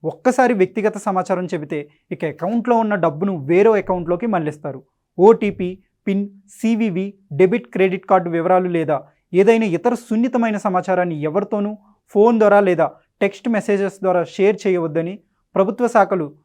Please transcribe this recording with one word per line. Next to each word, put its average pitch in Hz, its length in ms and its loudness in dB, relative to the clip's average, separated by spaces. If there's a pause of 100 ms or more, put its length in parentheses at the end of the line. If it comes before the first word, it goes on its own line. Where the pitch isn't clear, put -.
ఒక్కసారి 247 560 0
వ్యక్తిగత 208 460 0
సమాచారం 185 480 -2
చెబితే 151 260 -8 (360)
ఇక 156 180 -8
అకౌంట్లో 226 500 -2
ఉన్న 208 120 -2 (100)
డబ్బును 165 280 -2 (180)
వేరే 202 280 4
అకౌంట్లోకి 175 540 -4
మళ్లిస్తారు. 147 460 -6 (380)
ఓటీపీ, 202 520 2 (380)
పిన్, 202 180 -2 (320)
సీవీవీ, 214 480 -2 (340)
డెబిట్ 190 260 2 (100)
క్రెడిట్ 190 360 0
కార్డు 185 240 2
వివరాలు 180 400 2
లేదా 156 220 0 (360)
ఏదైనా 220 440 4
ఇతర 240 160 0 (160)
సున్నితమైన 233 560 -2
సమాచారాన్ని 180 520 -2 (120)
ఎవరితోనూ 202 420 -4 (420)
ఫోన్ 226 300 4
ద్వారా 202 240 6
లేదా 165 200 2 (360)
టెక్స్ట్ 196 320 -4
మెసేజెస్ 196 500 -2
ద్వారా 180 180 2 (120)
షేర్ 202 280 2
చేయవద్దని 165 520 -2 (400)
ప్రభుత్వ 196 400 0
శాఖలు 190 320 2 (180)